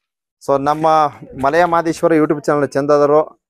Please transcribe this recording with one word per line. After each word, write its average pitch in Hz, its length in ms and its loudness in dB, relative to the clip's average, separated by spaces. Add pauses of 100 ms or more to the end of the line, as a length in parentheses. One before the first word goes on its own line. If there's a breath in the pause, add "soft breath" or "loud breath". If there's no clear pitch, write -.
(480)
So 139 160 0
ನಮ್ಮ 151 240 -2 (560)
ಮಲೆಯ 160 220 2
ಮಹದೇಶ್ವರ 165 460 -2
YouTube 151 340 0
ಚಾನೆಲ್ 147 240 0
ಚಂದದಾರರು 147 800 0